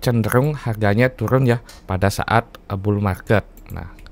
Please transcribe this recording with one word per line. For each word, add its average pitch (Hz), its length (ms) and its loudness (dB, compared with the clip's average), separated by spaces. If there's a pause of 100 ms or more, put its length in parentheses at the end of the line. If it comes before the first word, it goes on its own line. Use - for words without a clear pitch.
cenderung 127 560 0
harganya 110 560 0
turun 127 320 0
ya 117 160 2 (240)
pada 95 240 0
saat, - 400 0 (240)
eh, 98 80 -4
bull 104 240 0
market. 98 400 0 (320)
Nah, 85 160 -12 (200)